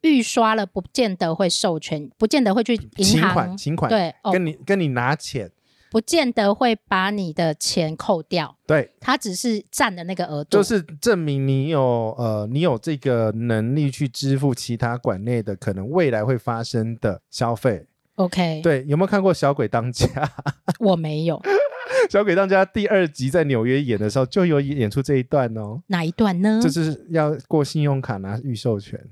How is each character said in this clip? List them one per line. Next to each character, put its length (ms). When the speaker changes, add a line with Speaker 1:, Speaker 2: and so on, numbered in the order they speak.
Speaker 1:
预 180
刷 360
了 100
不 260
见 240
得 200
会 120
授 320
权， 380
不 80
见 180
得 120
会 80
去 100
银 320
行。 0
Speaker 2:
请 240
款， 280
请 180
款， 120
Speaker 1:
对， 220
哦。 80
Speaker 2:
跟 120
你， 220
跟 140
你 100
拿 260
钱。 360
Speaker 1:
不 100
见 320
得 220
会 200
把 240
你 200
的 220
钱 420
扣 280
掉。 420
Speaker 2:
对。 240
Speaker 1:
它 160
只 200
是 340
占 260
的 100
那 100
个 100
额 180
度。 140
Speaker 2:
就 60
是 180
证 200
明 280
你 200
有， 500
呃， 320
你 120
有 180
这 180
个 340
能 440
力 160
去 160
支 320
付 160
其 200
他 220
馆 260
内 200
的 120
可 180
能 140
未 220
来 160
会 100
发 280
生 360
的 300
消 260
费。 300
Speaker 1:
OK。 480
Speaker 2:
对， 240
有 100
没 40
有 60
看 140
过 160
《小 160
鬼 140
当 240
家》？ 160
<laughs> 300
Speaker 1:
我 160
没 300
有。 120
Speaker 2:
《小 120
鬼 100
当 160
家》 240
第 140
二 200
集 220
在 140
纽 240
约 120
演 200
的 100
时 80
候 80
就 220
有 120
演 300
出 100
这 180
一 40
段 340
哦。 320
Speaker 1:
哪 160
一 60
段 320
呢？ 180
Speaker 2:
就 120
是 400
要 260
过 160
信 200
用 180
卡 160
拿 260
预 120
授 240
权。 200